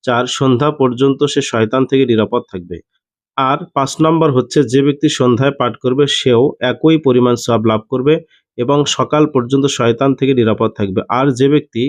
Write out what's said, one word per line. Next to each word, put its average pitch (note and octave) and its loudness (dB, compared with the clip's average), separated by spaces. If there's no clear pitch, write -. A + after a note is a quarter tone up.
চার, B2 0
সন্ধ্যা C3+ 0
পর্যন্ত C3+ 0
সে C3+ -2
শয়তান A#2+ -2
থেকে C3+ 0
নিরাপদ A2 0
থাকবে। F2 -12
আর C3+ 0
পাঁচ C#3 -2
নম্বর D#3+ 2
হচ্ছে, B2+ 0
যে B2+ 0
ব্যক্তি D3 0
সন্ধ্যায় C3 0
পাঠ A#2+ -2
করবে, C3 0
সেও A#2+ 2
একই B2+ 0
পরিমাণ B2 2
সওয়াব A#2 -2
লাভ A2 0
করবে C3+ 0
এবং C#3 2
সকাল D3+ 0
পর্যন্ত C3+ 0
শয়তান B2+ 0
থেকে C3+ 0
নিরাপদ A2 0
থাকবে। G2+ -2
আর B2+ 0
যে C3+ 2
ব্যক্তি C#3 -2